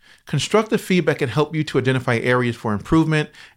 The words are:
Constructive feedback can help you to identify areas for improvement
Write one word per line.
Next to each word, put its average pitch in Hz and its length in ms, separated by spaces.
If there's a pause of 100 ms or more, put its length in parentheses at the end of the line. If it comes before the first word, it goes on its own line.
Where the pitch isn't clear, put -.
(260)
Constructive 214 540
feedback 165 380
can 139 100
help 147 260
you 156 100
to - 140
identify 127 400
areas 123 360
for 113 180
improvement 156 580 (260)